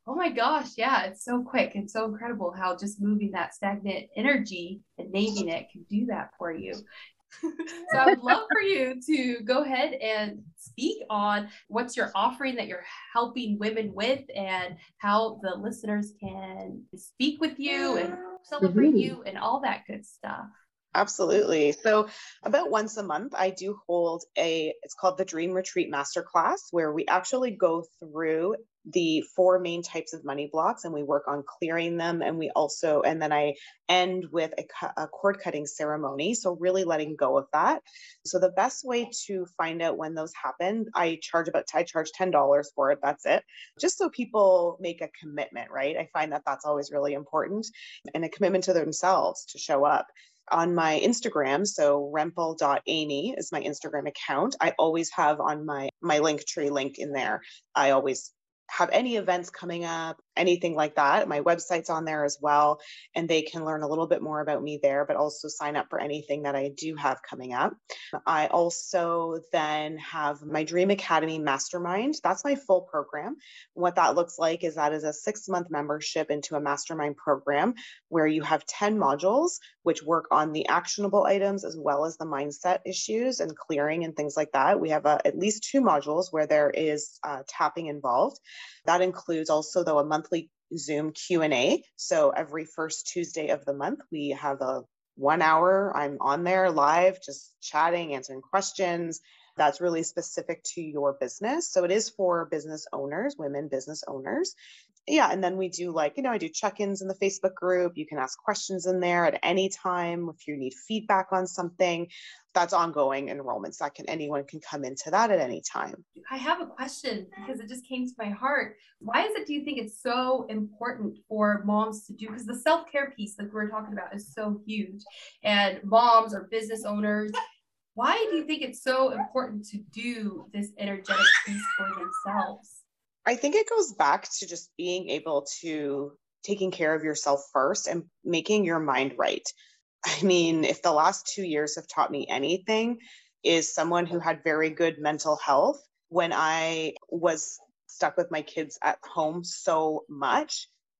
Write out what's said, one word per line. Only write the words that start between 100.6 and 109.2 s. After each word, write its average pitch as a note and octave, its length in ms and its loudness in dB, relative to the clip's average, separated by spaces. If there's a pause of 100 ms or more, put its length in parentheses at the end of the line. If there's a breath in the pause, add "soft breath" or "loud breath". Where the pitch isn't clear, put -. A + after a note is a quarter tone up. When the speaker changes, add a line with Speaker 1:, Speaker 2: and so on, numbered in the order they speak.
Speaker 2:
to F3 60 -8
your C#3+ 400 -2
business. A#3+ 500 -4
So F3+ 140 4
it F3 80 0
is A3 180 2
for F3 360 0
business D#3 460 -6
owners, E3 460 -4
women C#3+ 300 -6
business D3+ 380 -6
owners. F#3+ 480 -4 (520 loud breath)
Yeah. C#4+ 240 4
And F#3+ 120 0
then F#3 140 0
we F#3 140 -4
do, F3 200 -6
like, D#3 260 0
you C#4 60 -4
know, C4 80 -2
I A3 80 -2
do D#3+ 120 -4
check-ins G3+ 500 -4
in F#3+ 80 -6
the F#3+ 60 -6
Facebook F#3+ 400 -2
group. F3+ 420 0
You D3+ 100 -6
can D3+ 120 -8
ask C3 200 -4
questions F#3+ 480 -4
in F#3 140 2
there F3 240 2